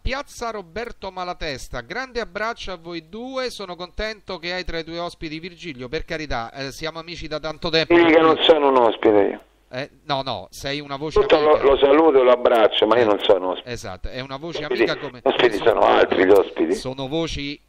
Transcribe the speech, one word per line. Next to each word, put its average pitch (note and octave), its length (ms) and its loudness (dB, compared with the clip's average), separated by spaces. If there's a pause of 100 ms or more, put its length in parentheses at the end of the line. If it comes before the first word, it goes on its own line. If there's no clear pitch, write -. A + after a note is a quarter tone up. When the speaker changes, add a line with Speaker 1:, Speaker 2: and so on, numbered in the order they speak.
Speaker 1:
Piazza B3+ 480 -8
Roberto G3+ 600 -12
Malatesta, F3 720 -10
grande A#3 380 -10
abbraccio G#3 520 -8
a F3+ 60 -12
voi E3 320 -14
due, B3+ 420 -10
sono F#3 240 -14
contento F#3+ 640 -10
che E3+ 140 -8
hai F3+ 100 -6
tra E3 160 -8
i E3 40 -6
tuoi E3 140 -12
ospiti E3+ 400 -10
Virgilio, D#3+ 500 -14
per D#3 160 -8
carità, C#3+ 480 -8
eh, C3+ 200 -10
siamo D#3 260 -10
amici D#3+ 300 -14
da D3+ 120 -8
tanto D#3 300 -8
tempo. D#3+ 240 2
Speaker 2:
Digli E3+ 180 6
che D#3+ 100 6
non D#3+ 200 4
sono D3 280 6
un C3 80 4
ospite A2 440 4
io. G2 200 -2 (340)
Speaker 1:
Eh, C3+ 140 -10 (160)
no, C#3 160 -4
no, A2 300 -10
sei C#3+ 280 -8
una C#3+ 160 -12
voce D#3 240 -2
Speaker 2:
Tutto E3+ 180 4
lo, D3+ 120 2
Speaker 1:
amica. - 160 4
Speaker 2:
lo C3+ 120 6
saluto C#3+ 440 6
e - 20 6
lo B2 80 6
abbraccio, A#2+ 560 4
ma A2 80 4
io B2 60 4
Speaker 1:
Eh, A#2 60 4
Speaker 2:
non G2+ 120 2
sono F#2 300 2
ospite. F2+ 220 -8
Speaker 1:
esatto, G#2 360 -12
è A2+ 140 -12
una C3+ 160 -12
voce D#3 260 -10
Speaker 2:
Ospiti, D3 200 -2
Speaker 1:
amica B2 220 0
come B2 160 -16
Speaker 2:
ospiti A#2+ 360 2
Speaker 1:
sono, G2+ 240 2
Speaker 2:
sono - 0 -
altri G#2 440 4
gli F#2 40 6
ospiti. F#2 460 4
Speaker 1:
sono C3 340 -8
voci C#3+ 600 -6